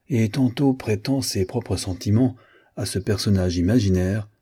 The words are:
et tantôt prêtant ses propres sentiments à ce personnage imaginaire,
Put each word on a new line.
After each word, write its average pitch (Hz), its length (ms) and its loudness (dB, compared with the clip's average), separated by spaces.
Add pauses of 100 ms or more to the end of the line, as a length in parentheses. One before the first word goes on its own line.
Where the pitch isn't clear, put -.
et 113 200 2
tantôt 131 440 2
prêtant 131 480 -2
ses 95 240 -2
propres 104 320 -4
sentiments 107 580 0 (400)
à 104 120 -6
ce - 100 -4
personnage 92 600 0
imaginaire, 95 720 2 (140)